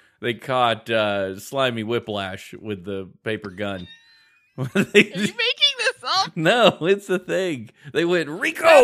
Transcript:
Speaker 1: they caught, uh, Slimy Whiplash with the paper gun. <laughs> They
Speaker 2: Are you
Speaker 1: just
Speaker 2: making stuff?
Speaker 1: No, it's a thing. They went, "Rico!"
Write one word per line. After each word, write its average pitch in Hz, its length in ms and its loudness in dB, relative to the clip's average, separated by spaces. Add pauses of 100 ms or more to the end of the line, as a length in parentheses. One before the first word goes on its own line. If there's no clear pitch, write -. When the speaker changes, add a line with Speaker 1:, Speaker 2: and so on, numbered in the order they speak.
(200)
Speaker 1:
they 120 140 -2
caught, 117 560 0
uh, 101 500 0
Slimy 123 440 -2
Whiplash 104 760 -6
with 101 240 -10
the 98 260 -8 (140)
paper 104 260 -6
gun. 95 380 -8 (680)
<laughs> - 0 -
They 131 80 -4
Speaker 2:
Are 131 120 -4 (200)
you 208 160 4
Speaker 1:
just 277 240 -4
Speaker 2:
making 494 240 -2 (440)
stuff? 370 280 -2
Speaker 1:
No, 185 460 4
it's 196 280 0
a 180 100 -2
thing. 170 500 -4 (240)
They 160 120 0
went, 170 240 0
"Rico!" 302 340 -6 (200)